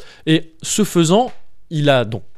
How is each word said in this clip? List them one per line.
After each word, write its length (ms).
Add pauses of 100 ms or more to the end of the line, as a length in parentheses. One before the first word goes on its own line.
(260)
Et 280 (100)
ce 200
faisant, 480 (380)
il 200
a 160
donc 180 (140)